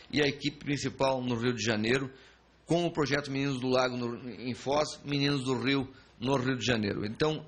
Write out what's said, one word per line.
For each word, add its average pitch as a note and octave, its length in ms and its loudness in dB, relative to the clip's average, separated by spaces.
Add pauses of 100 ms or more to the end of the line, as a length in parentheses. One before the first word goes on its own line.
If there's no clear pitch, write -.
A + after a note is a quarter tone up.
(100)
e D3 120 2
a C#3+ 40 4
equipe C#3+ 380 -4
principal C3+ 560 0
no B2 160 0
Rio A#2+ 160 2
de A2 100 -2
Janeiro, A#2 480 2 (540)
com E3+ 220 2
o D#3+ 40 0
projeto C#3+ 400 0
Meninos C3+ 300 0
do B2+ 80 -2
Lago B2+ 260 4
no, A#2+ 360 -4
em A#2 240 -6
Foz, D3 500 0
Meninos C#3+ 400 0
do C3 180 0
Rio C3+ 240 2 (320)
no C3+ 180 0
Rio B2+ 200 0
de A2 80 -4
Janeiro. G#2+ 400 0
Então, D3+ 440 -2